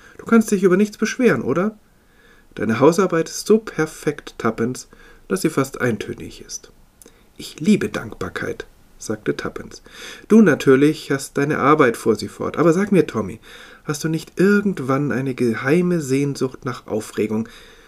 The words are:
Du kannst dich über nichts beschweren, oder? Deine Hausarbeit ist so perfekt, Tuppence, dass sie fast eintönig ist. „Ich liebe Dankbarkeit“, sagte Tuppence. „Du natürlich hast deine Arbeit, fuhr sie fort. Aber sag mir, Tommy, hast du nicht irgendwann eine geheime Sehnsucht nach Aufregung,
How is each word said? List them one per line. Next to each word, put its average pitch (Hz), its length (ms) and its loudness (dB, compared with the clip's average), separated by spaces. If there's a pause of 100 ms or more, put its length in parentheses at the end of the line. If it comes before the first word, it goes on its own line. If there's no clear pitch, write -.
(180)
Du - 80 -20
kannst 220 260 4
dich 185 100 0
über 180 140 4
nichts 208 200 0
beschweren, 214 460 0
oder? 170 340 -2 (800)
Deine 110 240 -4
Hausarbeit 170 500 2
ist - 200 -10
so 220 100 4
perfekt, - 800 -8
Tuppence, 117 480 -6 (400)
dass 190 160 -4
sie 165 80 0
fast - 300 -4
eintönig - 600 -6
ist. - 300 -18 (680)
„Ich - 220 -16
liebe 160 300 2
Dankbarkeit“, - 760 -10 (320)
sagte 123 400 -6
Tuppence. - 460 -12 (460)
„Du 220 120 10
natürlich 147 720 4
hast - 260 -6
deine 143 220 0
Arbeit, 135 380 4
fuhr 117 180 0
sie 101 140 -6
fort. - 280 -8
Aber 160 160 4
sag 196 200 0
mir, 160 160 4
Tommy, 98 320 -6 (420)
hast 151 220 -8
du 160 40 -4
nicht 160 300 -6
irgendwann 147 720 2
eine 127 240 -4
geheime 143 680 0
Sehnsucht 135 640 -4
nach 123 220 -8
Aufregung, 107 600 -4 (400)